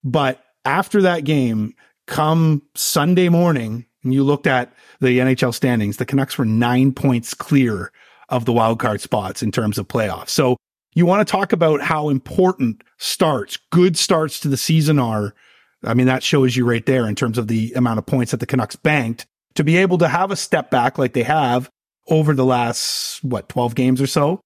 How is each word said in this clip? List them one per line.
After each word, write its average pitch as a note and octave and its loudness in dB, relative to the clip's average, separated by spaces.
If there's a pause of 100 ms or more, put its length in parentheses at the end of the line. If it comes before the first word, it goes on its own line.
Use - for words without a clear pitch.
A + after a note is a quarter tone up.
But C3+ -2 (200)
after F#3+ 0
that F3 2
game, A#2+ 0 (320)
come D#3 2 (140)
Sunday F3 0
morning, C#3 0 (180)
and C3 0
you C#3 2
looked C#3+ 0
at B2+ 0 (280)
the B2 2
N B2+ 2
H C3 0
L B2 0
standings, A2+ -2
the B2 -6
Canucks - -4
were B2 0
nine B2 2
points B2 -2
clear A#2 -2 (380)
of B2 -2
the A#2+ 0
wild A2+ 2
card G#2+ -2
spots G2 -4
in A2 -2
terms G#2+ -2
of G2+ -8
playoffs. G#2 -4
So B2+ 0 (380)
you E3+ 4
wanna G3 2
talk F#3+ -2
about D#3 2
how D3+ 0
important C#3 0 (140)
starts, - -2 (140)
good F3+ 4
starts D#3+ 0
to D3+ -4
the C3+ 0
season D#3 2
are. G#2+ -2 (480)
I A2+ -2
mean, B2+ 4
that C3 2
shows C3 2
you B2+ 0
right A#2 0
there B2+ 0
in G2+ -4
terms A#2 -2
of A2+ -4
the A2+ -2
amount A#2 0
of - -6
points B2 -2
that A#2 -4
the B2 -8
Canucks B2 -4
banked C3+ -2 (300)
to D#3 0
be D#3+ 2
able F#3 2
to E3 2
have F#3 -2
a F#3 -4
step - -4
back B2+ 0
like B2+ -2
they B2 0
have C3 0 (400)
over D#3 2
the C3 2
last, - -2
what, B2 -6
twelve A#2+ -4
games C3 0
or C#3 0
so D3+ -2